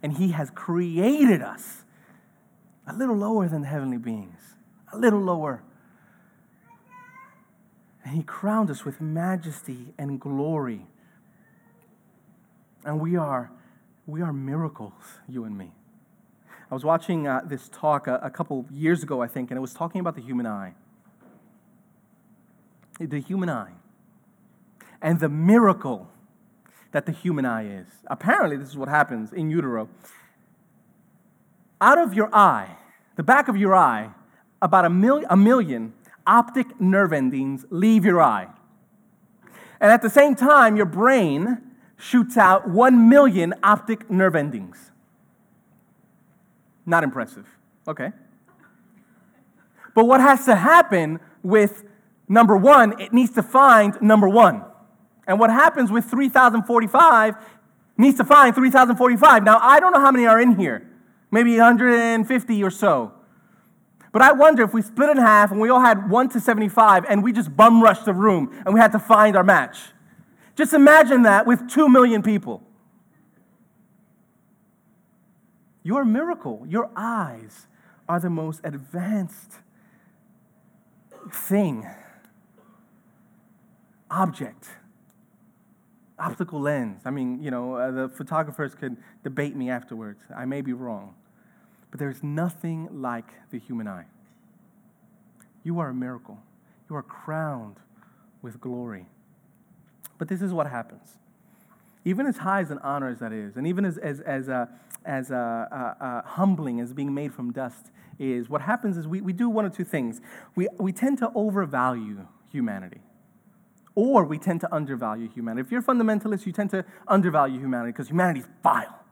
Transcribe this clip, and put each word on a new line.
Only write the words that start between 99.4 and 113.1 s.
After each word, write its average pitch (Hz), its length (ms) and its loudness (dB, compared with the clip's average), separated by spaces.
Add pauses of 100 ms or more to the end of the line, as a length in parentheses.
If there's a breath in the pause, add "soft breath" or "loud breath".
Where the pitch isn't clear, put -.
But 160 100 -14
this 185 140 -12
is 190 120 -8
what 156 140 -6
happens. - 500 -18 (880)
Even 190 200 -6
as 269 120 -8
high 190 240 -6
as 156 100 -12
an 143 80 -14
honor 139 300 -10
as 117 100 -14
that 113 140 -14
is, 104 240 -16
and 139 100 -10
even 180 180 -8
as, 170 120 -10
as, 147 240 -14
as, 135 280 -12
uh, 127 160 -8 (400 loud breath)
as, 131 260 -12
uh, 131 40 -10
uh, 120 680 -12
uh, 123 200 -14
humbling 160 560 -6
as 120 140 -14
being 139 200 -12
made 143 200 -12
from 120 180 -14
dust 120 400 -16 (260 soft breath)
is, 123 320 -10
what 147 120 -8
happens 196 360 -8
is 156 100 -14
we, 185 140 -10
we 190 120 -8
do 240 160 -6
one 220 160 -6
of 185 100 -10
two 185 80 -10
things. 123 380 -10 (340 soft breath)
We, 180 120 -6 (120)
we 190 120 -6
tend 262 280 -6
to 226 160 -8
overvalue 127 920 -8 (260)
humanity. 104 500 -12 (920)